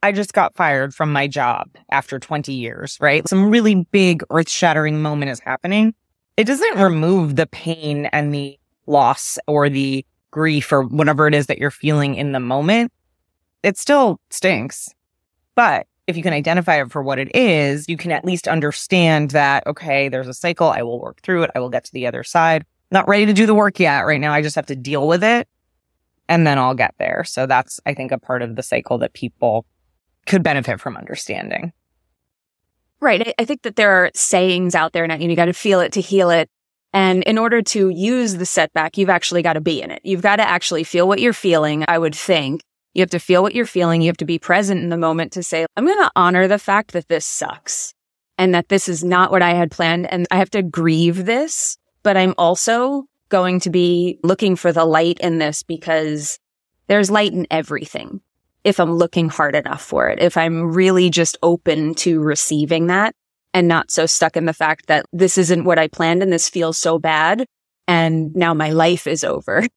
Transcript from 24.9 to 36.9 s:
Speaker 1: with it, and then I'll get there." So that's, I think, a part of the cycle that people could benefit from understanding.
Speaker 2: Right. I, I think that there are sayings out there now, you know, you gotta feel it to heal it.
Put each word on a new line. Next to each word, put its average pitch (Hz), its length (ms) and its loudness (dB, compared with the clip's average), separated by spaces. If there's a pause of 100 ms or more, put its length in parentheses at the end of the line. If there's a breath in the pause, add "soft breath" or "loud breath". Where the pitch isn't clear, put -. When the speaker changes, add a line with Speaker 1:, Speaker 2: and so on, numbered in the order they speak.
Speaker 1:
with 175 160 2
it, 233 240 2 (840)
and 165 160 4
then 143 140 2
I'll 131 160 0
get 120 240 -2
there." 50 240 -4
So 131 240 -6
that's, 131 400 -2
I 143 80 -4
think, 131 160 -8
a 131 80 -4
part 123 240 -6
of 117 120 -10
the 120 60 -8
cycle 123 380 -4
that 120 140 -4
people 117 520 -4 (640)
could 185 160 2
benefit 135 360 -2
from - 180 -12
understanding. - 720 -10 (1300)
Speaker 2:
Right. 233 280 2
I, 226 120 -8
I 233 60 0
think 285 180 -6
that 220 120 -8
there 208 160 4
are 180 220 4
sayings 180 600 0
out 160 180 0
there 165 140 -2
now, 165 80 -2
you 156 120 -4
know, 170 40 0
you 170 40 0
gotta 170 180 2
feel 196 260 2
it 175 140 0
to 196 80 -2
heal 190 280 2
it. 165 200 2 (440)